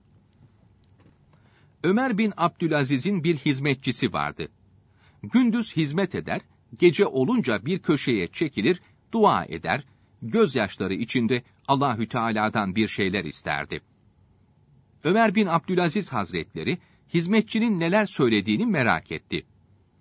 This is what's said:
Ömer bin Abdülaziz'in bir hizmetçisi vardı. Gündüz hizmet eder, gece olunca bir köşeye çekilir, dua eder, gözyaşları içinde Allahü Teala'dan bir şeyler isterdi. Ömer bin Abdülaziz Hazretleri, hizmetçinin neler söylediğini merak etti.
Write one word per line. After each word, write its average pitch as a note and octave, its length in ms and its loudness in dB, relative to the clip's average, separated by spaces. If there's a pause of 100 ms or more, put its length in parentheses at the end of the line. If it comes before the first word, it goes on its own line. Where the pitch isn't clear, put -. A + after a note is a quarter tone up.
(1800)
Ömer G#3 360 2
bin G#3+ 180 0
Abdülaziz'in D#3 880 0
bir E3+ 120 2
hizmetçisi C3+ 760 -2
vardı. D2+ 360 -4 (720)
Gündüz A3+ 540 2
hizmet D#3+ 380 -2
eder, D#3 260 -6 (380)
gece F3 280 6
olunca C3 600 0
bir F3+ 120 -2
köşeye A#2+ 540 0
çekilir, D#3 480 -2 (320)
dua F3+ 320 4
eder, E2 400 -4 (380)
gözyaşları A2+ 720 0
içinde A#2+ 480 0 (260)
Allahü C3 400 0
Teala'dan G#2+ 680 -2
bir G#2+ 120 2
şeyler F#2+ 360 -2
isterdi. D2 560 -6 (1200)
Ömer G#3 300 2
bin G#3 120 4
Abdülaziz F3 680 0
Hazretleri, F2+ 680 -4 (360)
hizmetçinin G#3+ 680 0
neler F#3+ 260 2
söylediğini A2+ 600 2
merak A#2 460 0
etti. - 340 -8 (540)